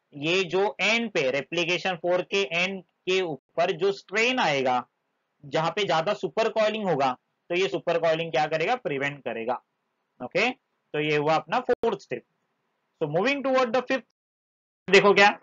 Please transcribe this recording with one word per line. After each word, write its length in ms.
ये 300
जो 380
end 300
पे, 200
replication 640
फोर्क 300
के 120
एंड 460
के 380
ऊपर 500
जो 200
strain 480
आएगा, 480
जहां 260
पे 120
ज्यादा 300
super 360
coiling 400
होगा, 280
तो 60
ये 120
super 300
coiling 340
क्या 140
करेगा? 300
prevent 480
करेगा। 400
ओके, 260
तो 500
ये 160
हुआ 200
अपना 240
fourth 400
step। 240
So 80
moving 340
toward 220
the 160
fifth, 260
देखो 260
क्या? 300